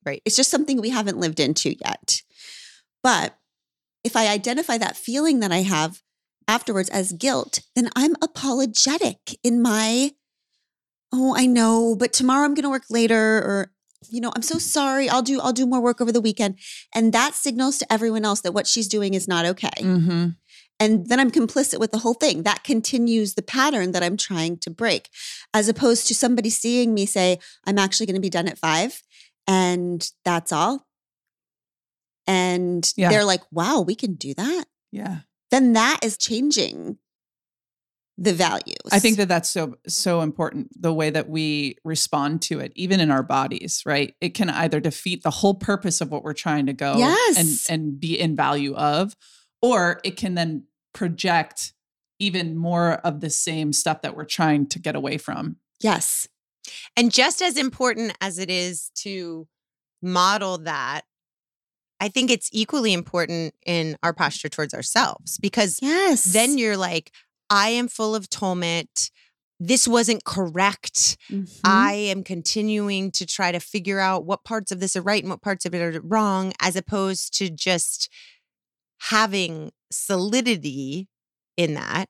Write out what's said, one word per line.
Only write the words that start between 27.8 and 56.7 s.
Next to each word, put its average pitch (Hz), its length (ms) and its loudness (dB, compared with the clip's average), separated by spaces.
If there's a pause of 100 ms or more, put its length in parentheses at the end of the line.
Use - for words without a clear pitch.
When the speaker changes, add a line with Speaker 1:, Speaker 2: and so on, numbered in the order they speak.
Speaker 2:
gonna 190 140 -2
be 185 100 -2
done 170 180 -2
at 147 100 -10
five, 160 440 0 (440)
and 180 640 0 (140)
that's 170 280 -2
all." 190 340 -2 (1400)
And 180 680 0
Speaker 3:
Yeah. 180 120 4
Speaker 2:
they're 208 160 6
like, 185 260 2
"Wow, 202 300 0
we 185 160 -2
can 196 180 -4
do 139 200 -10
that?" 302 320 -4 (260)
Speaker 3:
Yeah. 190 280 -8 (300)
Speaker 2:
Then 254 220 6
that 226 320 4
is 220 120 -2
changing 208 840 -2 (1200)
the 185 140 2
values. 165 420 0 (160)
Speaker 3:
I 202 60 6
think 220 180 4
that 196 120 2
that's 170 200 0
so, 156 280 -4 (100)
so 170 360 0
important, 156 480 -4 (100)
the 170 120 0
way 156 180 0
that 156 180 -2
we 151 560 -2
respond 156 580 -2
to 156 160 -4
it, 135 160 -10
even 185 260 0
in 156 120 2
our 135 100 2
bodies, 135 640 -2
right? 143 340 -2
It 170 140 -4
can 185 160 0
either 156 300 0
defeat 175 420 -4
the - 80 0
whole 196 240 2
purpose 196 460 -2
of 147 100 -6
what 147 140 -6
we're 151 100 -6
trying 147 320 0
to 139 60 -2
go 139 220 -4
and, - 60 2
Speaker 2:
Yes. 302 720 2
Speaker 3:
and 156 300 -4
be 165 180 -2
in 165 160 0
value 143 400 -2
of, 151 400 0 (480)
or 185 420 2
it 190 120 -6
can 185 180 -4
then 165 300 -2 (280)
project 170 840 -2 (440)
even 175 380 -2
more 170 380 2
of 151 260 -4
the 156 100 -6
same 156 420 -2
stuff 156 300 -2
that 156 140 -8
we're 156 80 -10
trying 151 420 2
to 170 140 -8
get 151 160 -4
away 139 200 -4
from. - 400 -8 (240)
Speaker 2:
Yes. - 460 0 (720)